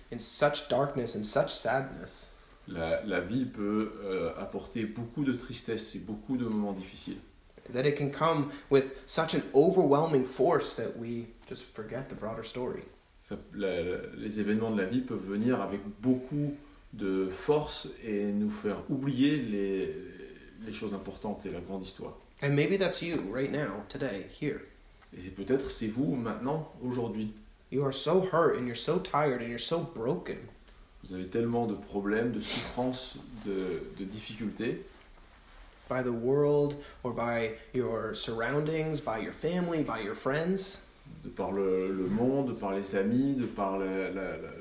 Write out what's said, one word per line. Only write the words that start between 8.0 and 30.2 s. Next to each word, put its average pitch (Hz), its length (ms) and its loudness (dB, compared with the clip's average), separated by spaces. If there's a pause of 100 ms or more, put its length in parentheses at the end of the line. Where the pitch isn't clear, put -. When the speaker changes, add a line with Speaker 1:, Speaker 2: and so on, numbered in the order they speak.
Speaker 1:
come 151 400 2 (180)
with 135 240 6 (140)
such 160 260 2
an 147 80 2 (140)
overwhelming 151 720 8
force 131 480 4
that 110 240 -4
we 117 280 -4 (240)
just - 140 -10 (100)
forget 117 360 -8
the - 60 -10
broader 104 280 -6
story. - 400 -4 (360)
Speaker 2:
Ça, - 160 -10 (200)
la, 92 260 0
la, 90 160 0 (180)
les 107 240 -4
événements 107 320 2
de 104 100 2
la 92 60 2
vie 123 140 2
peuvent 101 240 -4
venir 110 360 2
avec 98 200 -2 (200)
beaucoup 143 520 2 (400)
de 95 360 0
force 151 580 0 (160)
et 104 280 0
nous 104 200 2
faire 104 260 -2 (120)
oublier 139 480 4
les, 98 580 0 (680)
les 107 80 -8
choses 107 200 -6
importantes 98 540 -6
et 92 40 -6
la 87 100 -6
grande 95 220 -6
histoire. - 300 -10 (300)
Speaker 1:
And 143 120 4
maybe 160 220 4
that's 185 240 2
you 165 160 0 (140)
right 131 200 0
now, 113 380 -2
today, 101 380 -4 (120)
here. 147 220 -2 (560)
Speaker 2:
Et 92 120 -10
peut-être 113 420 0
c'est 113 160 -2
vous 131 280 0
maintenant, 120 560 -2 (120)
aujourd'hui. 110 500 -2 (380)
Speaker 1:
You 135 140 2
are 135 80 0
so 175 280 4 (120)
hurt 156 240 6
and 127 80 -2
you're 120 100 -2
so 165 240 2
tired 143 420 2
and 117 80 -4
you're 120 100 -4
so 165 200 0 (160)
broken. 113 420 -2 (640)